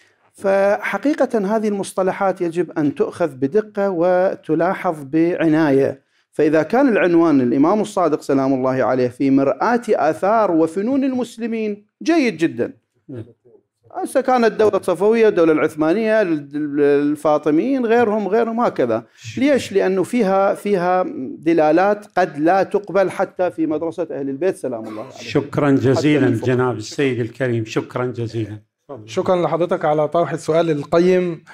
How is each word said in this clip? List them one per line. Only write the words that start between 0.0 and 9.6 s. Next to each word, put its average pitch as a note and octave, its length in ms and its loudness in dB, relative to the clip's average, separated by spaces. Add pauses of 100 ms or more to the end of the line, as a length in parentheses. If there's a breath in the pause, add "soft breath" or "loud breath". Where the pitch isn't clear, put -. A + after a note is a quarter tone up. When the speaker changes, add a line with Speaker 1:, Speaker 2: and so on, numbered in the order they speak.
Speaker 1:
فحقيقة G#3 1200 0
هذه A3 120 0
المصطلحات F#3+ 720 -2
يجب E3+ 380 -4
أن D3 160 0
تؤخذ E3+ 400 -2
بدقة G3+ 560 -2
وتلاحظ F3 1120 0
بعناية. D#3 1000 2 (340)
فإذا D3+ 260 2
كان B3 260 2
العنوان E3+ 520 4
الإمام C#3 400 2
الصادق E3 400 0
سلام C#3 340 0
الله C3 300 0
عليه B2+ 240 0
في C3+ 220 -2
مرآة C#3 580 2